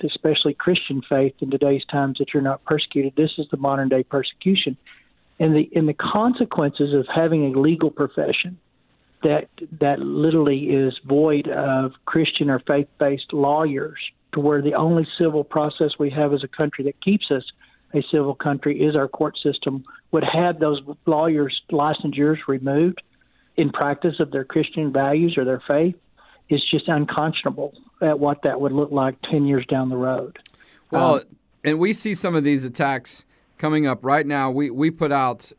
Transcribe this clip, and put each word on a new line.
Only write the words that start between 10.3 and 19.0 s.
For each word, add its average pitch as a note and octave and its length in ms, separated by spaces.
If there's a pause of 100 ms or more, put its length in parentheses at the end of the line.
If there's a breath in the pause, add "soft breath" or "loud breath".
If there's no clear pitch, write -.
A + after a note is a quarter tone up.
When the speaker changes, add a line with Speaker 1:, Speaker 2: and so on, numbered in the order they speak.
Speaker 1:
is C3+ 340
void D3 440
of C3+ 440 (140)
Christian D3+ 440
or B2+ 80
faith-based C#3+ 720
lawyers, D3 680 (320)
to D3 80
where D3 200
the D3+ 140
only D#3+ 320 (100)
civil D3+ 280
process D3+ 520
we C#3+ 140
have D3 240
as C3+ 80
a C3+ 60
country D3 380
that - 140
keeps - 300
us C3 140 (480 soft breath)
a C#3+ 100 (100)
civil C#3+ 220
country C#3+ 460
is D3+ 140
our C#3 140